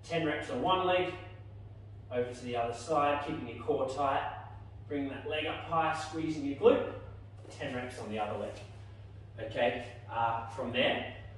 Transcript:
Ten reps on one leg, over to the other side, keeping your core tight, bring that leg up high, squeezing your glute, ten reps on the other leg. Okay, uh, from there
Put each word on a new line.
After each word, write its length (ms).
Ten 220
reps 240
on 140
one 240
leg, 260
over 220
to 100
the 120
other 180
side, 540
keeping 200
your 160
core 240
tight, 360
bring 220
that 200
leg 160
up 200
high, 300
squeezing 500
your 120
glute, 340
ten 240
reps 240
on 100
the 80
other 220
leg. 140
Okay, 460
uh, 360
from 240
there 420